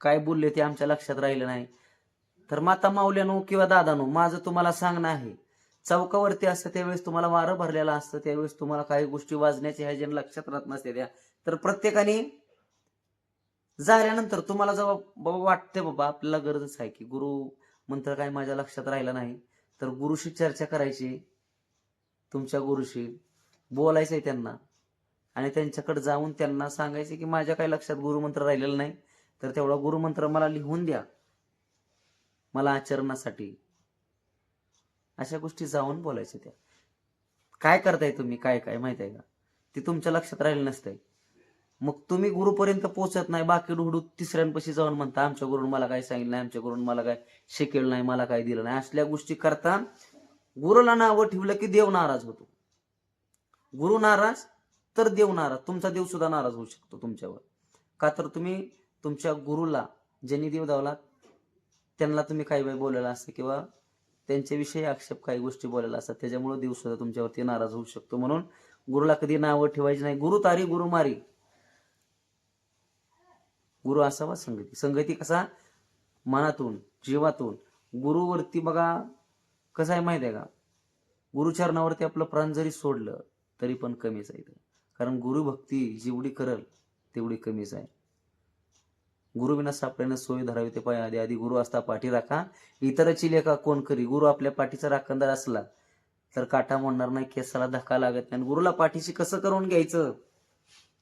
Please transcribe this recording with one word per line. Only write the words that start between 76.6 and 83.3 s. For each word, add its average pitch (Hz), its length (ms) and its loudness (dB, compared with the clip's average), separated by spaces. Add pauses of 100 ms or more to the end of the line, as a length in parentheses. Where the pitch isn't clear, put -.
जीवातून. 143 480 0 (480)
गुरुवरती 165 580 0
बघा, 165 420 0 (720)
कसं 160 180 0
आहे 175 80 2
माहिती 170 240 0
आहे 113 100 -4
का, 107 100 -10 (920)
गुरुचरणावरती 165 680 0
आपलं 160 200 -2
प्राण 156 280 0
जरी 156 180 -2
सोडलं 120 500 -4 (400)